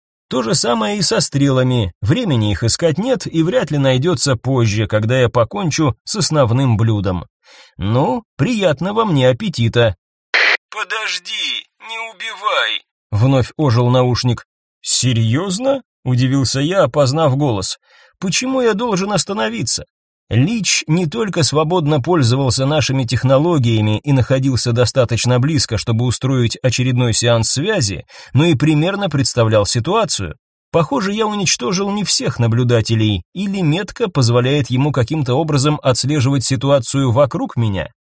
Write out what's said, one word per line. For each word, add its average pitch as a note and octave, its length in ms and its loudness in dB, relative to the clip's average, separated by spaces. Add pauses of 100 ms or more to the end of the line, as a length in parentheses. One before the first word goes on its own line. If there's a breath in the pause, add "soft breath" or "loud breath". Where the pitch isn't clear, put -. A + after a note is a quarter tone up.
(300)
То B3 120 -2
же G#3+ 120 -2
самое G#3+ 440 0
и F#3+ 40 -2
со A3 180 0
стрелами, B2+ 800 0
времени B2 520 0
их - 100 -4
искать D3 360 0
нет B3 280 -2
и E3 160 0
вряд F#3 300 0
ли C#3+ 60 -2
найдется C3+ 580 0
позже, A2+ 500 0
когда A2 320 0
я A#2+ 100 4
покончу D3+ 760 0
с - 100 -6
основным C3+ 600 2
блюдом. G2+ 500 0 (520 loud breath)
Ну, C#3+ 440 0 (140)
приятного G#3 680 0
мне C#3 240 2
аппетита. A#2+ 680 0 (760)
"Подожди, G#3 960 -8 (220)
не A3+ 100 -12 (160)
убивай!" F#3+ 680 -4 (280)
Вновь B2 460 2
ожил B2 320 2
наушник. B2 580 0 (340)
"Серьезно?" F3 1000 0 (220)
удивился C3 560 0
я, F3 240 2
опознав C#3 520 2
голос. A#2+ 420 -2 (420 soft breath)
"Почему B3+ 400 -2
я A3+ 140 2
должен G3+ 380 -2
остановиться?" G#3+ 720 -4 (460)
Лич F3 560 0
не E3 200 0
только F#3 360 -2
свободно D#3 600 2
пользовался C3+ 640 2
нашими C#3+ 380 0
технологиями A#2 960 2
и C#3+ 120 -2
находился C3 600 0
достаточно A#2+ 680 2
близко, C3 400 0
чтобы A#2 260 -2
устроить B2+ 580 0
очередной B2 520 0
сеанс A#2 360 2
связи, D3+ 540 -2 (300 loud breath)
но C#3 100 4
и E3+ 100 4
примерно E3 540 0
представлял A2+ 560 2
ситуацию. A#2+ 720 -2 (340)
Похоже, G3 440 0
я A3 120 -2
уничтожил G3+ 640 -2
не G#3 140 -4
всех - 340 -2
наблюдателей, A2+ 840 0 (100)
или G3 300 -4
метка F#3 460 -2
позволяет B2+ 600 2
ему C3 240 0
каким-то C3 420 -2
образом D3+ 480 0
отслеживать C3+ 640 0
ситуацию C3+ 640 0
вокруг D3 460 0
меня. G2+ 320 -2 (220)